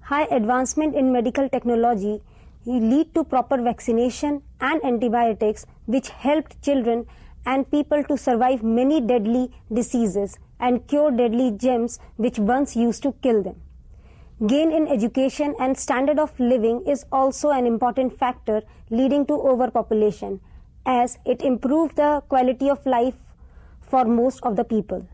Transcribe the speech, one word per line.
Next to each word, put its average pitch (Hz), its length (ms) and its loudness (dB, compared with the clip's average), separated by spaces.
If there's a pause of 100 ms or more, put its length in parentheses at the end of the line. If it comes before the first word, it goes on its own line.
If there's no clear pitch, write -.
High 294 240 -2
advancement 254 680 0
in 262 160 2
medical 247 380 0
technology 233 720 0 (440)
lead 247 500 0
to 320 80 2
proper 262 360 0
vaccination 240 840 -2 (180)
and 294 220 -2
antibiotics, 233 800 0 (200)
which 254 240 -2
helped - 520 -4
children 233 460 0 (380)
and 262 240 -2
people 294 360 0
to 285 120 -2
survive 247 460 0
many 254 380 2
deadly 233 500 0 (220)
diseases 214 640 -2 (240)
and 247 260 0
cure 294 240 2
deadly 240 400 0
germs 240 480 -2 (160)
which 233 240 -2
once 247 340 0
used 233 300 -2
to 277 80 0 (100)
kill 226 220 2
them. 185 120 -8 (920)
Gain 302 240 2
in 311 160 0
education 262 720 0
and 262 180 0
standard 277 420 0
of 302 200 -2
living 240 480 2
is 285 240 -2
also 269 380 0
an 254 160 2
important 240 520 0
factor 233 440 -2 (280)
leading 262 360 2
to 294 80 0
overpopulation, 220 1080 0 (460)
as 247 400 0
it 254 160 -2
improved 277 560 0
the 294 320 2
quality 262 400 2
of 277 160 -2
life 254 300 0 (680)
for 254 240 2
most 233 380 0
of 233 120 -2
the 240 80 -2
people. 190 500 -4